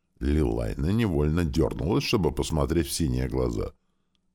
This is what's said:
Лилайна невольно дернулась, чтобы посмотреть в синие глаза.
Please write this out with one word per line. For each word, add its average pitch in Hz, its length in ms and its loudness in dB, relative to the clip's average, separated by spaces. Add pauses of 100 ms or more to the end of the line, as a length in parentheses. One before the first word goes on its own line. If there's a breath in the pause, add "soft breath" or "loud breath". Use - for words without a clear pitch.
(200)
Лилайна 65 720 0
невольно 87 520 2
дернулась, 80 600 0
чтобы 87 280 0
посмотреть 76 560 0
в - 40 -8
синие 64 360 0
глаза. 60 440 -2 (640)